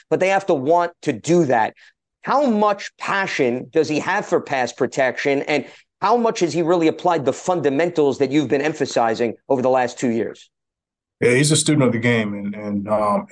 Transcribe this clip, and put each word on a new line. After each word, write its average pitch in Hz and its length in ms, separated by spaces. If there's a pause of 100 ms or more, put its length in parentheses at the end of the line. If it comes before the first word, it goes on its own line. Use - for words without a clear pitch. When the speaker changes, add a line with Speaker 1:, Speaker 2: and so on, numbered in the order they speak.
Speaker 1:
but 156 100
they 185 100
have 196 180
to 175 80
want 170 380 (100)
to 147 100
do 160 320
that. 117 300 (480)
How 277 240
much 208 500
passion 131 720
does 151 200
he 151 80
have 185 260
for 160 160
pass 123 320
protection, 135 720
and 143 240 (340)
how 208 180
much 226 220
has 170 120
he 165 80
really 165 280
applied 160 360
the 131 80
fundamentals 151 840
that 135 120
you've 143 180
been 139 120
emphasizing 120 720 (140)
over 127 140
the 127 80
last 127 280
two 127 120
years? 110 400 (680)
Speaker 2:
Yeah, 117 120
he's 147 200
a 151 40
student 147 280
of 117 80
the 113 60
game, 110 360
and, 101 200
and, 104 340
um, 104 440